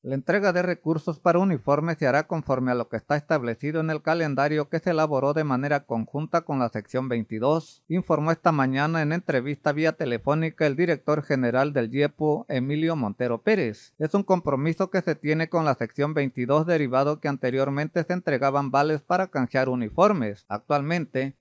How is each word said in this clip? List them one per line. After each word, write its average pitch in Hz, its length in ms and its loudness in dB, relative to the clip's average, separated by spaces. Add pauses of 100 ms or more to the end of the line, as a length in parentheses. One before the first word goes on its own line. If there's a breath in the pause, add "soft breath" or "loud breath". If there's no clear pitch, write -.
La 131 80 -4
entrega 185 380 0
de 180 80 0
recursos 160 580 -2
para 170 180 4
uniformes 160 600 0
se 143 100 0
hará 143 200 2
conforme 127 440 -2
a 123 40 2
lo 120 120 -2
que - 80 -8
está 143 220 -2
establecido 147 640 -2
en 160 80 -2
el 151 120 -4
calendario 151 680 0
que 160 100 -2
se 180 120 -2
elaboró 147 420 2
de 156 100 0
manera 143 380 0
conjunta 143 640 -2
con 139 160 -4
la 117 100 0
sección 127 400 -4
veintidós, 120 800 -2
informó 160 420 0
esta 165 220 2
mañana 143 480 0
en 147 100 0
entrevista 143 600 -2
vía 156 240 0
telefónica 151 680 -2
el 139 120 0
director 151 460 0
general 131 500 0
del 117 180 -2
yepo, 147 560 0
Emilio 151 480 -2
Montero 117 460 -2
Pérez. 165 580 -2
"Es 156 140 -2
un 202 100 2
compromiso 165 680 0
que 185 120 0
se 156 140 -2
tiene 156 340 -2
con 165 160 0
la 139 100 2
sección 143 380 -4
veintidós, 139 520 0
derivado 147 540 0
que 156 80 -6
anteriormente 139 760 -2
se 180 80 -4
entregaban 139 580 0
vales 143 300 0
para 185 260 -2
canjear 131 400 -2
uniformes. 127 800 0
Actualmente, 139 920 -4